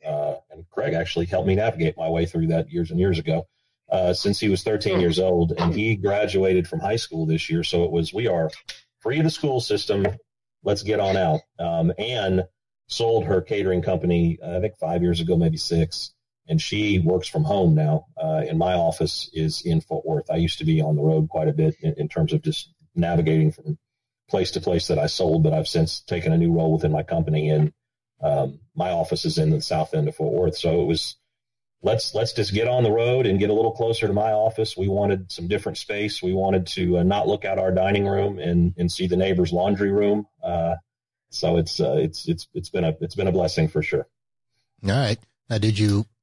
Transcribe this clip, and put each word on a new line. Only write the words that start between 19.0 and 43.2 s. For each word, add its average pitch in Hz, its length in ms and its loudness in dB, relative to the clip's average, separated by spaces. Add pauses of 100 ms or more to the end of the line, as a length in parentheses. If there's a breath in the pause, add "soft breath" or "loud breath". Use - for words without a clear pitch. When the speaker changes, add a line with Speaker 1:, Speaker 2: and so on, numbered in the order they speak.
Speaker 1:
is 80 300 -2
in 80 180 2
Fort - 240 -6
Worth. - 260 -4
I 85 60 0
used 85 220 0
to 80 60 -6
be 80 160 2
on 76 160 0
the 73 60 0
road 80 260 2
quite 156 180 -2
a 151 60 2
bit 78 280 0
in, 156 160 -2
in 107 120 -4
terms - 240 -2
of 78 100 0
just - 300 -6 (240)
navigating 80 560 2
from - 260 -8 (500)
place 92 240 0
to 92 80 -4
place 87 280 0
that 78 100 2
I - 80 2
sold, 82 360 2
but 78 100 4
I've - 160 0
since 80 320 -2
taken 82 320 -2
a 82 60 4
new 85 140 4
role 80 200 2
within 78 200 0
my 76 100 0
company, 78 480 0
and, 76 220 2 (480)
um, 127 400 -2 (160)
my 185 140 -2
office 170 340 -2
is 160 140 -2
in 156 120 2
the 151 120 2
south - 320 -4
end - 140 0
of - 80 -6
Fort - 160 -2
Worth. 87 240 0
So 85 260 0
it - 20 0
was, - 320 -2 (640)
"Let's, 113 320 0
let's 110 180 -2
just 101 220 -2
get 113 140 2
on 123 160 2
the 107 80 4
road 120 340 2
and 98 140 2
get 104 100 2
a - 40 2
little 113 180 2
closer 113 360 0
to 98 40 -2
my 107 200 2
office." 110 440 0
We 98 120 -2
wanted 98 440 0
some 85 160 -8
different 98 300 -2
space. 104 440 -6
We 92 100 0
wanted 95 360 0
to, 87 300 0
uh, 87 60 2
not 101 240 2
look - 160 0
out 95 140 -2
our 95 140 0
dining 98 340 2
room 95 320 0
and, 87 380 2
and 87 140 0
see 92 160 -4
the 90 100 0
neighbor's 90 360 2
laundry 98 400 0
room. 104 340 2 (160)
Uh, 85 320 -2 (560)
so 85 260 0
it's, 82 240 0
uh, 78 140 0
it's, 78 340 -2
it's, 85 260 -4
it's 90 160 -8
been 90 140 -2
a, 78 160 0
it's 85 140 -8
been 95 140 -2